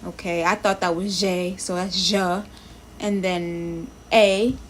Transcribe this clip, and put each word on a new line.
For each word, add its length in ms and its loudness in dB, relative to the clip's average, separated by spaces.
Okay, 400 -4
I 120 4
thought 260 0
that 140 2
was 240 -4
je, 380 0
so 180 -6
that's 340 -2
je. 340 2
And 240 -2
then 640 -4
a. 440 6